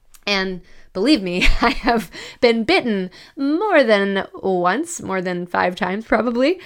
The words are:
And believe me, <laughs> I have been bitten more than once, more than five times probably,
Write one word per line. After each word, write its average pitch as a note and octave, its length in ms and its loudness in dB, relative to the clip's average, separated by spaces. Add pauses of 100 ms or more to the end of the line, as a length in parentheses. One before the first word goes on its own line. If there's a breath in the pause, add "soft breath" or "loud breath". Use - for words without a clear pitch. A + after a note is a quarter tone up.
(240)
And F#3+ 360 -4 (320 soft breath)
believe A#3+ 280 2
me, F#3 340 2
<laughs> - 60 0
I A#3+ 100 4
have A#3 380 -2 (320 loud breath)
been A3+ 220 2
bitten G#3 480 0 (260 loud breath)
more D#4 460 2
than G3 520 0
once, F#3+ 680 -2
more F#3+ 180 -6
than F3+ 260 -6
five F#3 280 0
times G3 300 -6
probably, B3 600 0